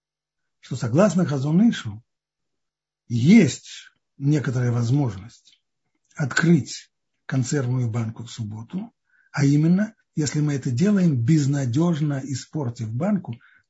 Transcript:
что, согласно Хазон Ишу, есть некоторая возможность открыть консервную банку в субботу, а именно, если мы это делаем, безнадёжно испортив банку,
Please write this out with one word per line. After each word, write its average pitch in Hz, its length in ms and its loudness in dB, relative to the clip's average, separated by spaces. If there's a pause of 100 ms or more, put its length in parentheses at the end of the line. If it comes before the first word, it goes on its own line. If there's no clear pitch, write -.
(600)
что, - 160 -10
согласно 165 500 2
Хазон 147 420 2
Ишу, 110 340 -4 (1040)
есть 139 840 4 (260)
некоторая 131 560 0
возможность 117 880 -4 (560)
открыть 160 760 0 (360)
консервную 127 640 -2
банку 113 340 -6
в 113 60 -18
субботу, 117 640 -12 (400)
а 143 120 0
именно, 165 500 2 (220)
если 151 240 -2
мы 151 140 0
это 139 160 -4
делаем, 165 520 2
безнадёжно 143 1000 0
испортив 120 680 -8
банку, 170 460 -4 (320)